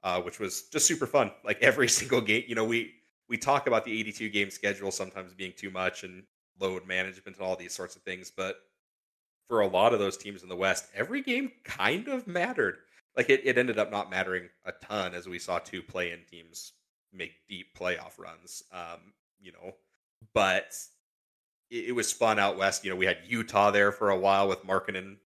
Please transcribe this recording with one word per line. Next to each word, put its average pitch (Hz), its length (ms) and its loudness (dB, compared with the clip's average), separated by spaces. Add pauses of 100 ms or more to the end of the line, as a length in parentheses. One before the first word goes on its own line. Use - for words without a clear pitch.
uh, 90 180 0
which 87 180 -10
was 98 300 -6
just 151 160 0
super 156 220 0
fun. 120 240 2 (120)
Like, 107 200 0
every 127 240 6
<laughs> - 20 2
single 123 320 2
game, 110 260 0
you 120 60 -8
know, 110 120 0
we, 117 280 -2 (340)
we 120 100 -4
talk 139 280 2
about 113 180 4
the 110 160 -4
eighty-two 107 300 -6
game 101 220 0
schedule 98 400 -4
sometimes 92 420 -8
being 92 240 -12
too 98 140 -12
much 92 320 -4
and 92 180 -16 (380)
load 92 260 -4
management 92 520 -6
and 98 100 -8
all 92 80 -2
these 87 180 -14
sorts 90 220 -10
of - 80 -20
things, 92 260 -10
but 95 280 -8 (920)
for 113 120 4
a 98 60 4
lot 95 240 6
of 113 80 2
those 98 180 0
teams 101 260 -14
in 92 60 -20
the 90 60 -8
West, 92 380 2
every 196 300 -4
game 262 280 -2 (120)
kind 165 460 -2
of 254 180 -6
mattered. 175 500 -2 (400)
Like, 123 120 2
it, 135 140 8
it 123 140 2
ended 123 200 2
up 107 140 0
not 101 180 -4
mattering 92 380 -2 (160)
a 92 80 -10
ton 92 420 -6
as 90 140 -12
we 90 100 -10
saw 85 220 -4
two 90 240 -10
play-in 87 360 -4 (120)
teams 82 400 -18 (400)
make 85 220 -10 (160)
deep 92 280 -16
playoff 82 400 -4
runs, 85 540 -18
um, 85 280 -12 (420)
you 92 100 -20
know, 85 220 -16 (600)
but 95 400 2 (960)
it, 117 200 -8
it - 20 -2
was 120 220 -2
fun 110 260 4
out 101 180 4
West. 95 280 0
You 98 40 -4
know, 92 60 -4
we 92 100 2
had 90 120 2 (100)
Utah 107 420 4
there 101 220 6
for 101 200 2
a 95 60 4
while 98 300 6
with 95 180 -2
Markkanen 95 520 -4 (100)